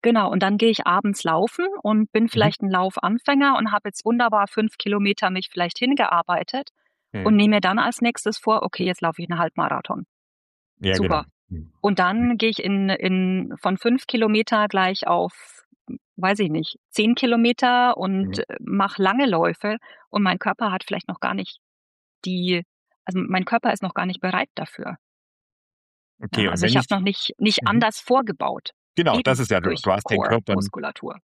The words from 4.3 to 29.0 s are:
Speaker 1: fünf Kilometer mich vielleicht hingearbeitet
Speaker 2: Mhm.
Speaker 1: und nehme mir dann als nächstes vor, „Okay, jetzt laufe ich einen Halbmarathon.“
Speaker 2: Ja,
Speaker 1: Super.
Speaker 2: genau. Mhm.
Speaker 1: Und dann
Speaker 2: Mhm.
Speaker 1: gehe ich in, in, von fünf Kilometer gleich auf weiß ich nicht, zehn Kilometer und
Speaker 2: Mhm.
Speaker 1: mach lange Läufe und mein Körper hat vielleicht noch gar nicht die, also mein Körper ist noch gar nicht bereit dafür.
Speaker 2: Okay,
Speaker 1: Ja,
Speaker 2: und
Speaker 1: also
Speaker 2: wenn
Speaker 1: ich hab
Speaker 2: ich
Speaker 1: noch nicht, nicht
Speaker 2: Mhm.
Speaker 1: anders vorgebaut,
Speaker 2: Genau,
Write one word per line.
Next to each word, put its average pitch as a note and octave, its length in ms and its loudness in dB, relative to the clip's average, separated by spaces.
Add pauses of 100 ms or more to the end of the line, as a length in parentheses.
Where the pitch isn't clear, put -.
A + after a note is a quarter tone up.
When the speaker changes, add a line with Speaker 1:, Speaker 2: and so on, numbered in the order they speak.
Speaker 1:
fünf - 300 -2
Kilometer G3+ 520 0
mich F#3 200 -4
vielleicht F3 280 -4
hingearbeitet B3 920 0 (420)
Speaker 2:
Mhm. G2+ 120 -4
Speaker 1:
und G#3+ 120 6
nehme G#3 180 6
mir G3+ 60 2
dann G3 180 2
als A#3+ 220 0
nächstes A#3 360 -2
vor, - 260 0
„Okay, - 200 -4
jetzt F#3 180 -2
laufe E3 200 -2
ich E3+ 80 -10
einen E3+ 100 -4
Halbmarathon.“ - 680 -4 (760)
Speaker 2:
Ja, F#2+ 160 2
Speaker 1:
Super. - 20 0
Speaker 2:
genau. F#2+ 260 0 (240)
Mhm. E2 320 -12
Speaker 1:
Und G3 180 2
dann A3 320 2
Speaker 2:
Mhm. A#3 60 0
Speaker 1:
gehe A3+ 120 2
ich - 140 -4
in, G3 260 0
in, F#3 720 0
von F#3+ 160 0
fünf A#3+ 300 0
Kilometer G#3+ 600 2
gleich F#3+ 400 0
auf - 560 -4 (540)
weiß G3 240 0
ich F#3 100 2
nicht, D#3 280 -4 (120)
zehn A3 260 2
Kilometer B3 840 2
und F#3 400 -2
Speaker 2:
Mhm. - 60 -4 (160)
Speaker 1:
mach G3 380 -2
lange G3+ 280 2
Läufe F3 520 0 (320)
und G#3 140 0
mein F#3 160 0
Körper G#3 320 -2
hat F#3 120 -6
vielleicht G3 240 -8
noch F3+ 120 -10
gar B2 140 -2
nicht - 260 -10 (680)
die, F3+ 380 -2 (420)
also F#3 140 -4
mein F#3 260 -2
Körper A#3 280 0
ist - 100 -6
noch F3+ 100 -6
gar F3+ 120 -4
nicht F#3 160 -8
bereit F#3 340 -4
dafür. - 420 -12 (1200)
Speaker 2:
Okay, G2+ 220 -2
Speaker 1:
Ja, F#2 80 0
Speaker 2:
und - 20 -4
Speaker 1:
also F2+ 100 -2
Speaker 2:
wenn A#2 60 2
Speaker 1:
ich A#2+ 80 4
hab - 80 0
Speaker 2:
ich - 40 -20
Speaker 1:
noch G3 120 0
nicht, - 360 -4
nicht - 240 0
Speaker 2:
Mhm. A3 60 -2
Speaker 1:
anders A3+ 320 0
vorgebaut, - 720 -2 (240)
Speaker 2:
Genau, E3 240 2